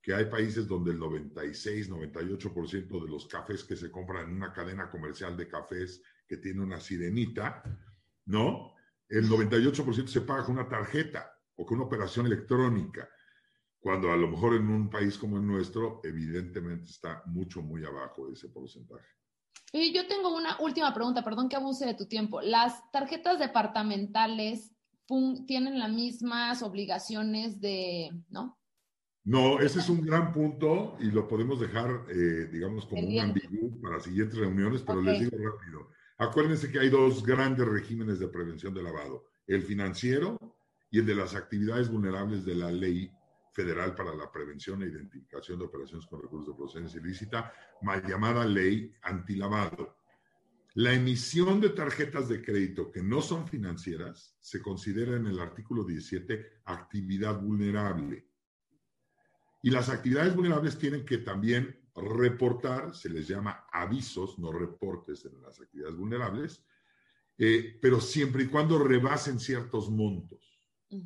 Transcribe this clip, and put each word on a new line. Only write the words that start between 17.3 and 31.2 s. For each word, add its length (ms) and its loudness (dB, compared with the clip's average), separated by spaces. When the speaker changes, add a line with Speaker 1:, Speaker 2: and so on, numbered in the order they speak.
Speaker 1:
muy 220 -8
abajo 420 -10
de 80 -12
ese 140 -18
porcentaje. 580 -18
Speaker 2:
Y 200 2
yo 140 0
tengo 300 0
una 240 -2
última 320 2
pregunta, 320 0
perdón 240 -2
que 80 -2
abuse 300 -2
de 80 -2
tu 120 -10
tiempo. 340 -4
Las 500 2
tarjetas 480 0
departamentales 1300 0
fun-, 400 0
tienen 320 0
las 120 -2
mismas 720 -2
obligaciones 1000 -2
de, 500 -2
¿no? 300 -8
Speaker 1:
No, 360 6
ese 180 4
es 100 0
un 120 4
gran 320 2
punto 680 2
y 100 2
lo 180 2